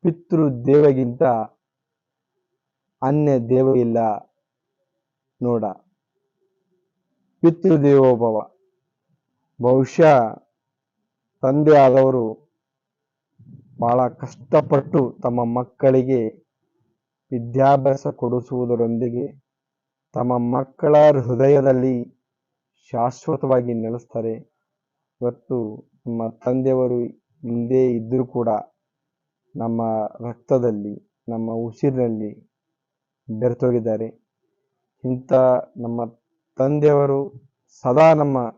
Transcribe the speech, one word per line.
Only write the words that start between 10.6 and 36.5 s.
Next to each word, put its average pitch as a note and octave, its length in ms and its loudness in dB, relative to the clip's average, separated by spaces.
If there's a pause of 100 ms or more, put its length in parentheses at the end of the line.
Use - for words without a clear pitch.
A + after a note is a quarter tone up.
ತಂದೆ D3 360 4
ಆದವರು C3 720 2 (1300)
ಬಹಳ A#2+ 280 0
ಕಷ್ಟಪಟ್ಟು - 1160 -2
ತಮ್ಮ A#2+ 200 -2
ಮಕ್ಕಳಿಗೆ B2 840 0 (1040)
ವಿದ್ಯಾಭ್ಯಾಸ C3+ 760 0
ಕೊಡಿಸುವುದರೊಂದಿಗೆ A#2+ 1400 -4 (720)
ತಮ್ಮ B2 240 -2
ಮಕ್ಕಳ C3 600 0
ಹೃದಯದಲ್ಲಿ C3 1300 2 (480)
ಶಾಶ್ವತವಾಗಿ B2+ 1000 -4
ನೆಲೆಸ್ತಾರೆ. A2+ 600 -8 (880)
ಇವತ್ತು A#2+ 680 -8 (180)
ನಮ್ಮ A2+ 220 -6
ತಂದೆಯವರು B2+ 720 -2 (420)
ಇಲ್ಲದೇ A#2+ 480 -2
ಇದ್ದರೂ A#2+ 340 -4
ಕೂಡ A#2+ 240 -4 (1040)
ನಮ್ಮ A2+ 260 -4 (480)
ರಕ್ತದಲ್ಲಿ, A2 800 -4 (200)
ನಮ್ಮ A2+ 220 -8
ಉಸಿರಿನಲ್ಲಿ A2+ 960 -6 (920)
ಬೆರೆತೋಗಿದ್ದಾರೆ. A#2 680 -2 (960)
ಇಂಥ B2+ 280 -4 (440)
ನಮ್ಮ A#2 280 -8 (520)